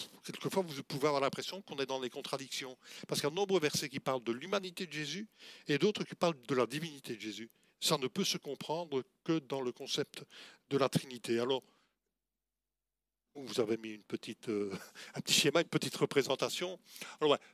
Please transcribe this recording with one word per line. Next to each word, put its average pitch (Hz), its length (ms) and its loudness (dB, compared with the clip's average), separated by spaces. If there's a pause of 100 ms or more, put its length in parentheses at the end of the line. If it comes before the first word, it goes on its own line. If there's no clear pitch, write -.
(240)
quelquefois - 380 -2
vous 143 200 -6
pouvez 143 240 -2
avoir 143 140 4
l'impression 139 420 -2
qu'on 147 160 -10
est 135 80 0
dans 131 140 -4
des 123 100 -4
contradictions. 131 680 -8 (300)
Parce - 140 -2
qu'il 147 80 0
y - 0 -
a - 20 4
de 156 60 -6
nombreux 190 240 2
versets 151 280 0
qui 135 120 -6
parlent 131 220 0
de 117 100 0
l'humanité 185 540 -2
de 151 60 -14
Jésus 156 360 -6 (400)
et 147 100 4
d'autres 190 260 4
qui - 100 -8
parlent 165 320 2
de 143 80 0
la 123 120 6
divinité 143 480 -6
de 104 60 -10
Jésus. 107 300 -8 (300)
Ça 156 180 4
ne 131 100 0
peut 123 160 0
se - 120 2
comprendre 147 680 -4 (180)
que 160 160 2
dans 139 220 -4
le 123 100 0
concept - 540 -4 (460)
de 139 60 2
la 135 120 6
Trinité. 123 500 0
Alors, 127 240 2 (1700)
vous 123 240 -2
avez 113 160 4
mis 113 140 -8
une 104 120 -12
petite, - 460 -8
euh, 101 280 0 (180)
<laughs> - 200 -16
un - 60 -6
petit - 140 2
schéma, 143 260 6
une - 80 0
petite - 280 0
représentation. 143 840 0 (400)
Alors, 151 120 6
ouais, 131 60 6 (160)